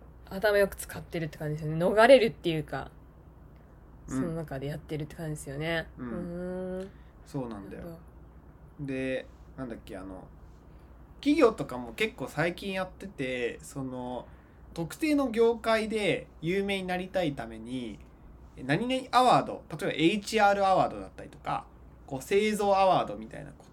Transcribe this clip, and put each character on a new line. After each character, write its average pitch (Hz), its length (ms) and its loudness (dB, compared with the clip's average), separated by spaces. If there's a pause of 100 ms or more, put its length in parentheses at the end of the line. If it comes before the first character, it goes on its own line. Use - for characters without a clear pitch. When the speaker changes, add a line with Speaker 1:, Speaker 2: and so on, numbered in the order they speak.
(300)
Speaker 1:
頭 202 280 2
よ 202 100 6
く - 80 -6
使 - 240 -12
っ - 20 -10
て 165 180 -8
る 160 60 -4
っ - 40 -4
て - 80 -16
感 151 120 -6
じ 151 60 -4
で 156 60 -8
す 151 60 -4
よ 156 80 -2
ね。 170 100 2
逃 214 220 8
れ 262 120 12
る 208 60 4
っ - 60 2
て - 180 -4
い 160 100 0
う - 40 -2
か、 - 280 -8 (1160)
Speaker 2:
う - 80 -8
ん。 - 20 -2
Speaker 1:
そ 135 60 0
の 160 100 -4
中 156 260 -8
で 139 80 -6
や 147 80 -6
っ 147 40 -10
て 156 180 -8
る 151 60 -4
っ 151 40 -8
て - 80 -16
感 165 120 -8
じ 151 40 -4
で 147 60 -6
す 147 120 -12
よ 139 80 -10
ね。 160 300 -4 (100)
Speaker 2:
う 127 60 -12
ん。 123 60 -8
Speaker 1:
う - 20 -8 (720)
ー - 20 -8
ん。 196 60 -14 (360)
Speaker 2:
そ 131 200 -6
う - 20 -8
な 113 100 -10
ん 98 120 -14
だ - 80 -12
よ。 170 60 -12
Speaker 1:
な 175 60 -12
る 165 40 -12
ほ 165 60 -16 (840)
ど。 143 40 -8
Speaker 2:
で、 131 400 -4 (320)
な 131 80 -8
ん 120 40 -8
だ 110 60 -10
っ 104 100 -14
け、 101 120 -12
あ 92 40 -12
の、 92 260 -14 (920)
企 294 200 2
業 233 120 8
と 151 140 -6
か 127 120 -8
も 120 160 -10
結 220 220 -2
構 131 120 -8
最 170 280 -2
近 196 180 -8
や 190 120 -4
っ 185 40 -10
て - 180 -14
て、 123 540 -4
そ - 220 -10
の、 123 420 -8 (480)
特 170 240 -8
定 302 180 2
の 269 140 2
業 226 260 4
界 220 340 0
で 208 380 0 (140)
有 185 220 0
名 196 180 -2
に 185 60 -8
な 180 100 -2
り 185 120 -6
た 185 140 0
い 147 100 0
た 120 120 -8
め 110 140 -12
に、 117 400 -8 (680)
何 175 220 0
々 262 240 -2
ア 247 120 6
ワ 190 180 6
ー - 40 -2
ド、 104 240 -8
例 156 120 -10
え 196 40 -2
ば 156 80 0
エ 156 120 2
イ 208 160 2
チ 214 180 0
ア 202 120 6
ー 202 40 4
ル 196 100 2
ア 190 100 4
ワ 135 120 4
ー - 20 -4
ド 104 100 -10
だ 95 80 -10
っ - 80 -18
た 101 80 -14
り - 60 -16
と - 80 -20
か、 - 280 -6 (420)
こ 135 100 -6
う、 131 40 -10
製 208 320 2
造 202 220 2
ア 190 100 6
ワ 160 180 6
ー - 20 -8
ド 104 100 -8
み 110 120 -12
た - 120 -14
い - 60 -12
な、 - 60 -16
こ-、 - 220 -20